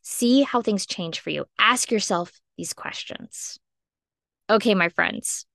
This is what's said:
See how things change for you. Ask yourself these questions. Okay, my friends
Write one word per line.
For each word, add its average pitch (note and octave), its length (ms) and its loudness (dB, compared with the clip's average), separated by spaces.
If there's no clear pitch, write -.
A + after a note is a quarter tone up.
See B3 400 4
how B3 200 0
things G#3 240 -2
change E3 320 -8
for - 120 -8
you. D3 160 -6
Ask A#3 320 2
yourself G3 500 -2
these - 160 -10
questions. - 840 -12
Okay, G#3+ 280 4
my E3+ 140 4
friends - 540 -2